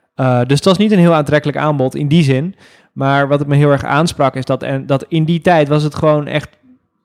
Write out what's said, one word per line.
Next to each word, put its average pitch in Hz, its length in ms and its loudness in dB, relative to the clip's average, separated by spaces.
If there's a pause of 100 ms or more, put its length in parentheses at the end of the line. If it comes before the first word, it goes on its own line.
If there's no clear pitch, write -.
(160)
Eh, 131 300 0
dus 135 100 2
het - 100 -2
was 185 120 2
niet 208 140 0
een 196 80 4
heel 170 140 4
aantrekkelijk 147 440 -2
aanbod 143 380 -2
in 147 120 -4
die 160 160 4
zin. 135 320 -2 (380)
Maar 139 340 0
wat 143 120 0
het 143 80 -4
me 143 80 0
heel 147 160 4
erg 135 120 0
aansprak 143 520 0
is 131 100 -6
dat, 131 180 -4
en, 135 220 -6
dat 135 220 -2
in 160 160 -2
die 165 180 -2
tijd 160 260 4
was 151 160 0
het 151 120 -4
gewoon 151 320 0
echt, 147 220 -6 (560)